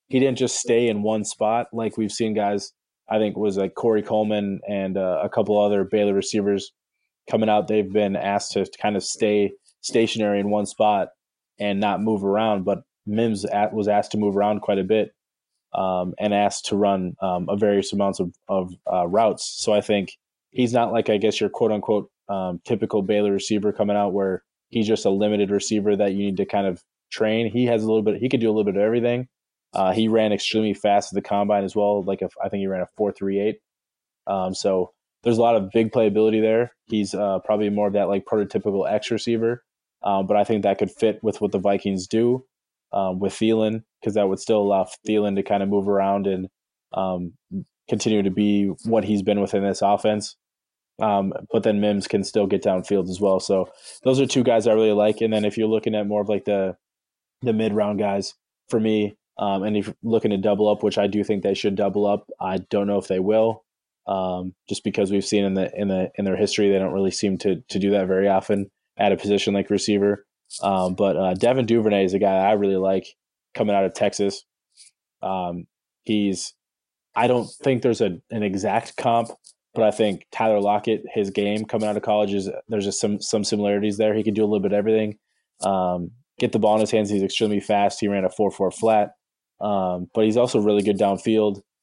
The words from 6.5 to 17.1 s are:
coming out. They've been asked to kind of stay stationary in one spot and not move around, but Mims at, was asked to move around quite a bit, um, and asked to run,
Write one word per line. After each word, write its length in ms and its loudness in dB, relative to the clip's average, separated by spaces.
coming 200 0
out. 180 2
They've 260 0
been 220 0
asked 380 -2
to 120 0
kind 160 0
of 60 -2
stay 500 0
stationary 580 0
in 120 -2
one 160 0
spot 420 0
and 220 -2
not 200 0
move 240 -2
around, 400 0
but 180 -2
Mims 400 -2
at, 300 0
was 140 -2
asked 240 0
to 60 -2
move 180 0
around 240 0
quite 180 -2
a 60 -2
bit, 280 0
um, 440 -2
and 140 -2
asked 340 0
to 100 -4
run, 440 0